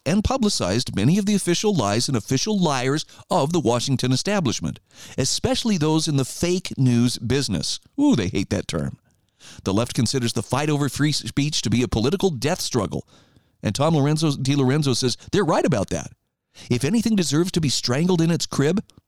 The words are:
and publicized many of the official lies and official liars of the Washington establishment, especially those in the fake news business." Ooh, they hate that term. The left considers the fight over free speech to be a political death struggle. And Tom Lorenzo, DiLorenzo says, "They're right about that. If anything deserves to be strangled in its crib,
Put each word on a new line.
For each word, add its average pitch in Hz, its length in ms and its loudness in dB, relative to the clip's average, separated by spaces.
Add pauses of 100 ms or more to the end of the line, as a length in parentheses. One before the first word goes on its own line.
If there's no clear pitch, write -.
and 190 160 2
publicized 123 720 0
many 123 240 4
of 208 80 0
the 208 80 2
official 190 400 0
lies 117 360 0
and 127 80 0
official 214 420 -2
liars 143 460 0 (260)
of 160 220 0
the 175 80 2
Washington 123 500 0
establishment, 131 680 -2 (360)
especially 220 600 0
those 156 320 2
in 143 80 0
the 127 80 0
fake - 520 -4
news 123 420 2
business." 117 600 -2 (180)
Ooh, 277 200 4
they 92 100 0
hate - 220 -2
that - 180 -2
term. 71 300 -6 (680)
The 95 100 0
left 107 200 0
considers 120 400 0
the 123 100 -2
fight 147 260 -2
over 143 200 0
free 147 240 0
speech 143 480 -2
to 117 80 -4
be 117 140 2
a 113 40 0
political 165 440 0
death 143 280 -4
struggle. - 480 -4 (540)
And 104 120 -2
Tom 156 220 2
Lorenzo, 151 360 2
DiLorenzo 135 640 2
says, 120 220 0 (160)
"They're 196 140 2
right 226 200 2
about 117 260 0
that. 85 200 -6 (580)
If 120 140 0
anything 220 320 2
deserves 170 380 2
to 170 80 0
be 151 80 0
strangled 165 520 0
in 165 80 4
its 165 160 0
crib, 160 380 0 (240)